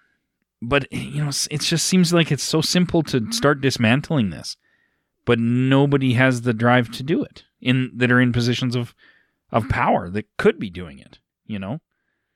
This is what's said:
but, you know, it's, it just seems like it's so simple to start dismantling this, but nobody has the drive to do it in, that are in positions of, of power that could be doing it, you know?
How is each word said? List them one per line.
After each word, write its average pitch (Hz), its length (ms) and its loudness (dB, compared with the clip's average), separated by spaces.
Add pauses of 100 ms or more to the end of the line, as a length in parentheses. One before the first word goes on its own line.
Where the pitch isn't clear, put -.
(600)
but, 131 320 -2
you 147 300 -6
know, 147 60 -2
it's, - 220 -6
it 147 120 -4
just - 240 -2
seems 175 260 2
like 170 180 2
it's 139 120 -2
so - 180 0
simple 175 440 0
to 113 280 -2
start 139 280 0
dismantling 127 720 0
this, 65 260 -12 (680)
but 120 140 2
nobody 131 760 2
has 127 280 2
the 120 120 0
drive 120 380 2
to - 100 -10
do 165 200 0
it - 220 -12 (160)
in, 127 360 0
that 120 160 2
are 123 80 6
in 123 120 4
positions 120 440 -2
of, 120 180 -6 (560)
of 117 180 0
power 123 420 0
that 104 160 -6 (100)
could - 220 2
be 101 120 -8
doing 85 280 -14
it, - 200 -20 (260)
you 107 140 -8
know? 98 220 -8 (560)